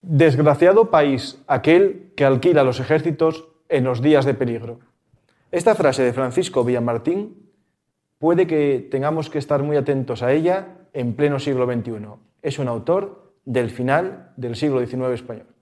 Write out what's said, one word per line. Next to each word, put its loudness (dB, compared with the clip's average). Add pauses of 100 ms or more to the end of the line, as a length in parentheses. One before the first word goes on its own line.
(160)
"Desgraciado 4
país 0
aquel 2
que 0
alquila 4
los 0
ejércitos -2 (200)
en 0
los -2
días 4
de 0
peligro". -6 (720)
Esta 2
frase 2
de 2
Francisco -2
Villamartín -4 (720)
puede 2
que -2
tengamos -4
que -8
estar -2
muy -2
atentos -4
a 0
ella 0 (240)
en -6
pleno 0
siglo -2
veintiuno. -8 (220)
Es -6
un -4
autor -4 (120)
del -2
final -2
del -8
siglo 0
diecinueve -4
español. -16 (140)